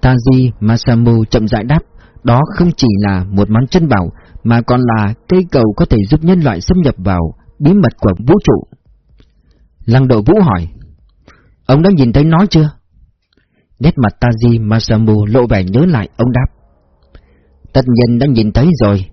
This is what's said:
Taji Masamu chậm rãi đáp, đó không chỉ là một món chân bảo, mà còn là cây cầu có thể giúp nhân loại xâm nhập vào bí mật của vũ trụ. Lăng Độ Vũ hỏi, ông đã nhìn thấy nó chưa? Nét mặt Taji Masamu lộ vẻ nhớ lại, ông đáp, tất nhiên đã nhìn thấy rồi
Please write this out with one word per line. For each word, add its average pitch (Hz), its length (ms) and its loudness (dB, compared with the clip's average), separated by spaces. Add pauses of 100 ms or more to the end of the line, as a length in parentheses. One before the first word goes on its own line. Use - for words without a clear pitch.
Taji 127 480 2 (100)
Masamu 117 640 0
chậm 110 240 -2
rãi 107 160 -4
đáp, 147 160 0 (440)
đó 120 160 2 (160)
không 175 200 0
chỉ 135 100 -2 (200)
là 95 240 -2
một 101 200 0
món 117 160 0
chân 165 220 -2
bảo, 95 220 -2 (340)
mà 117 180 0
còn 123 180 -2
là 110 340 -2 (140)
cây 185 120 2 (100)
cầu 139 140 2 (120)
có 170 140 2
thể 127 60 2 (140)
giúp 156 140 0
nhân 180 160 2
loại 113 200 -2
xâm 180 240 -2
nhập 131 140 0
vào 90 360 -4 (240)
bí 147 140 2
mật 185 280 2
của 101 120 0 (160)
vũ 165 60 6 (100)
trụ. - 340 -2 (1040)
Lăng 127 240 2
Độ 110 180 2
Vũ 160 160 4
hỏi, 90 260 -2 (1000)
ông 139 160 2
đã 190 140 2
nhìn 127 160 0
thấy 139 120 2
nó 165 260 2
chưa? 156 200 2 (1080)
Nét - 180 0
mặt 110 220 0
Taji 117 480 0
Masamu 110 580 0
lộ 123 200 0
vẻ 107 180 -2
nhớ 110 220 0
lại, 135 300 -2
ông - 160 -2
đáp, 127 220 -2 (1160)
tất 131 140 0
nhiên 120 320 0
đã 135 80 0
nhìn 110 260 0
thấy 123 160 2 (140)
rồi 101 300 0